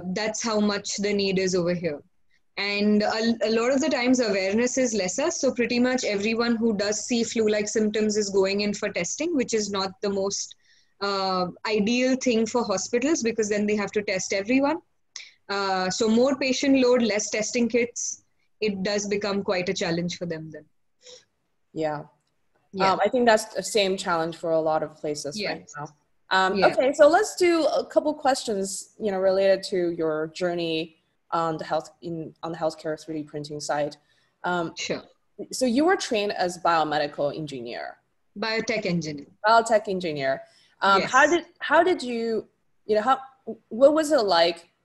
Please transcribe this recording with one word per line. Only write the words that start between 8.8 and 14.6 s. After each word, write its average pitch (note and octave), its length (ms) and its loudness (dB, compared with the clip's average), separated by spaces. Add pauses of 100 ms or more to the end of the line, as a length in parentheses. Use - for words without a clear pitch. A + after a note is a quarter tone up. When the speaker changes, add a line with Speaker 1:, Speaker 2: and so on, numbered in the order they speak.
Speaker 1:
testing, C#4+ 440 -4
which B3 200 0
is G#3 180 0
not G3 200 -4 (100)
the G#3 80 -2
most, G3 460 -4 (440)
uh, F#3+ 480 -2 (180)
ideal A#3+ 520 2
thing A3+ 280 2
for A3 200 -2
hospitals, A#3 580 -2
because A3+ 240 -2
then G#3 180 0
they G#3 120 0
have G3+ 160 -4
to G#3+ 100 0
test F#3+ 300 -4
everyone. C4+ 460 2 (680)